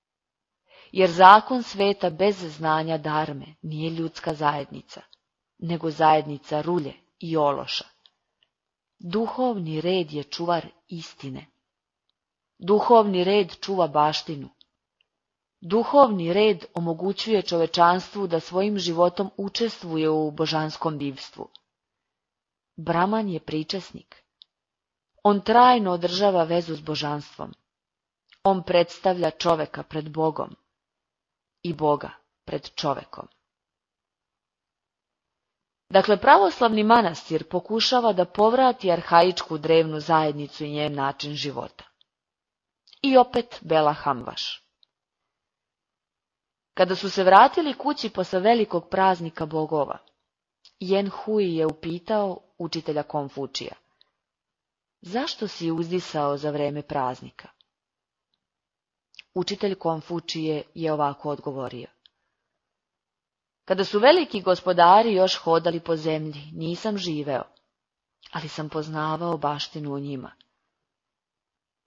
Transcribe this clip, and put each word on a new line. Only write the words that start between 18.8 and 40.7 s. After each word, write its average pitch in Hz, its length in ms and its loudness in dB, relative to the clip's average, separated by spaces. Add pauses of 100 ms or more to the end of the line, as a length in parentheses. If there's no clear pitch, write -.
učestvuje 180 720 -4
u 156 220 0
božanskom 156 640 -4
bivstvu. - 520 -10 (1300)
Braman 180 540 -2
je 165 100 -6
pričesnik. - 840 -10 (1000)
On 202 180 4
trajno 233 500 6
održava 180 520 2
vezu 165 320 -2
s 151 40 -10
božanstvom. 147 760 -8 (880)
On 190 200 2
predstavlja 175 680 0
čoveka 156 520 -2
pred 156 260 -10
Bogom 156 460 -4 (1080)
i 170 100 -6
Boga 147 380 -2 (340)
pred - 300 -10
čovekom. - 520 -8 (2500)
Dakle, 190 280 4
pravoslavni 254 640 4
manastir 180 680 2
pokušava 220 640 0
da 180 120 0
povrati 233 640 2
arhaičku 170 640 2
drevnu 160 420 2
zajednicu 151 640 -2
i 147 80 -8